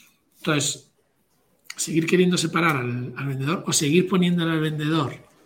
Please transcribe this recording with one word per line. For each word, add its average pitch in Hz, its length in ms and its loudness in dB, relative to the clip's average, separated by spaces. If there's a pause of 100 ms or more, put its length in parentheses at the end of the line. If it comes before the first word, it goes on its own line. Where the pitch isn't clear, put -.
(380)
Entonces, - 520 -2 (880)
seguir 160 300 0
queriendo 180 300 4
separar 165 400 0
al, 123 400 -4
al 139 100 -6
vendedor 139 400 -4
o 160 60 -2
seguir 165 360 2
poniéndole 175 420 2
al 160 100 0
vendedor 151 720 -2 (140)